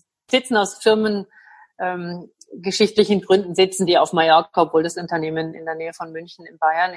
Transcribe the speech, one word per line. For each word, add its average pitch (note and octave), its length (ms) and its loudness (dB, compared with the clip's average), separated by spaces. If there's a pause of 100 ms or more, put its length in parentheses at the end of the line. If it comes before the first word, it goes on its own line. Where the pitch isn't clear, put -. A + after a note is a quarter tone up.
(300)
sitzen B3 280 0
aus F#3+ 240 -4
Firmen, G#3+ 440 2 (520)
ähm, F3 520 -8 (220)
geschichtlichen G3 680 0
Gründen F#3+ 340 2
sitzen F#3+ 320 0
die F3 100 4
auf D3+ 160 2
Mallorca, E3 520 4
obwohl D#3+ 180 2
das E3+ 140 -6
Unternehmen D#3+ 580 -6
in D#3+ 100 -16
der D#3+ 100 -8
Nähe E3 200 -10
von E3 180 -14
München E3+ 340 -16
in E3 120 -20
Bayern E3+ 380 0